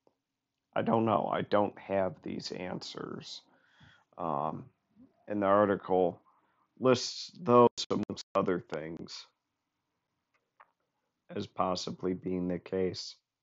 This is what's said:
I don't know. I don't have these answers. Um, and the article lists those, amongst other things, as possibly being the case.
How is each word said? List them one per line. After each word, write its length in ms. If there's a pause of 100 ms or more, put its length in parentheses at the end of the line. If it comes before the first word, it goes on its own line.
(760)
I 60
don't 240
know. 260
I 120
don't 360
have 440
these 300
answers. 880 (760)
Um, 480 (640)
and 140
the 40
article 720 (600)
lists 580
those, 300 (220)
amongst 340 (100)
other 260
things, 680 (2000)
as 120
possibly 680
being 340
the 100
case. 580 (260)